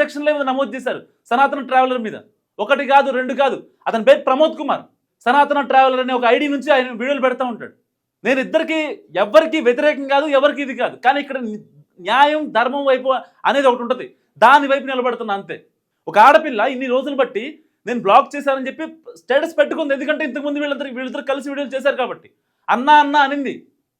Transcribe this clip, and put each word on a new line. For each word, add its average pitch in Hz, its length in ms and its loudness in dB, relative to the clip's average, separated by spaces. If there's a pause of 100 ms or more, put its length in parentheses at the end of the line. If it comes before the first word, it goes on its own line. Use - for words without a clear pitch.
సెక్షన్లు 294 300 -2
ఏమో 294 200 0
నమోదు 269 260 -2
చేశారు 208 240 -6 (300)
సనాతన 269 300 0 (100)
ట్రావెలర్ 254 360 2
మీద. 160 100 -10 (420)
ఒకటి 269 340 0
కాదు, 277 160 4 (100)
రెండు 254 240 -4
కాదు. 240 160 0 (300)
అతని 220 200 -2
పేరు 285 200 6
ప్రమోద్ 311 320 2
కుమార్. 254 220 -6 (420)
సనాతన 285 360 2 (100)
ట్రావెలర్ 262 340 4
అనే 254 140 -4
ఒక 240 160 0
ఐడీ 294 200 0
నుంచి 269 200 -6
ఆయన 254 140 0 (120)
వీడియోలు 262 260 -2
పెడతా 247 260 -2
ఉంటాడు. 117 220 -16 (520)
నేను 262 200 0
ఇద్దరికి, 320 320 -2 (460)
ఎవరికి 311 420 4
వ్యతిరేకం 277 480 0
కాదు, 285 120 2 (120)
ఎవరికి 277 280 2
ఇది 254 160 -8
కాదు, 165 220 -4
కానీ 277 200 2
ఇక్కడ 277 140 -10 (100)
ని-, 214 140 -12 (440)
న్యాయం, 294 360 2 (140)
ధర్మం 262 340 -2
వైపు 262 180 0 (400)
అనేది 269 220 2
ఒకటి 240 160 0
ఉంటది, 190 200 -6 (380)
దాని 277 280 6
వైపు 277 200 -2
నిలబడుతున్నా 233 460 -4
అంతే. 160 180 -14 (520)
ఒక 165 100 0
ఆడపిల్ల 277 420 6 (140)
ఇన్ని 262 200 -8
రోజులు 269 280 -2
బట్టి 226 220 -6 (420)
"నేను 233 200 -6
బ్లాక్ 247 300 4
చేశానని" 269 300 -4
చెప్పి 302 180 -10 (360)
స్టేటస్ 311 380 -2
పెట్టుకుంది, 294 360 -2
ఎందుకంటే 294 340 -4
ఇంతకుముందు 285 340 -6
వీళ్ళందరూ, 285 260 -6 (100)
వీళ్ళిద్దరు 262 240 -8
కలిసి 269 260 -6
వీడియోలు 277 280 -8
చేశారు 262 260 -2
కాబట్టి. 202 260 -10 (460)
"అన్నా, 269 200 2 (100)
అన్నా" 285 220 0
అనింది, 269 280 -4 (460)